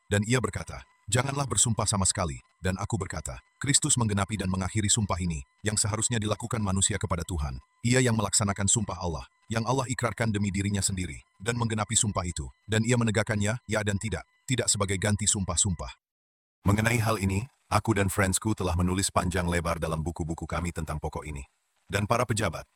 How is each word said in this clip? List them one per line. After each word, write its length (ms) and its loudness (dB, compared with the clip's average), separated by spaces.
Dan 240 2
ia 80 4
berkata, 480 -4
"Janganlah 400 2
bersumpah 400 2
sama 160 2
sekali." 320 -2
Dan 160 0
aku 240 -2
berkata, 400 -8
"Kristus 400 0
menggenapi 400 0
dan 160 -2
mengakhiri 320 -2
sumpah 320 0
ini, 240 -2
yang 160 0
seharusnya 400 0
dilakukan 400 -2
manusia 400 0
kepada 240 -2
Tuhan. 320 -4
Ia 240 6
yang 160 4
melaksanakan 480 0
sumpah 320 0
Allah, 240 -6
yang 160 -2
Allah 240 -2
ikrarkan 400 -2
demi 240 0
dirinya 320 0
sendiri, 400 -4
dan 160 -2
menggenapi 400 0
sumpah 240 0
itu. 240 -6
Dan 160 4
ia 160 2
menegakkannya, 640 0
ya 160 -2
dan 160 0
tidak, 260 -4
tidak 240 0
sebagai 260 0
ganti 300 2
sumpah-sumpah." 760 -2
Mengenai 320 4
hal 240 2
ini, 240 2
aku 240 4
dan 160 4
friendsku 480 2
telah 160 0
menulis 400 2
panjang 320 2
lebar 320 0
dalam 240 -2
buku-buku 480 -4
kami 240 -2
tentang 240 -6
pokok 240 -6
ini. 240 -10
Dan 240 0
para 160 4
pejabat, 400 0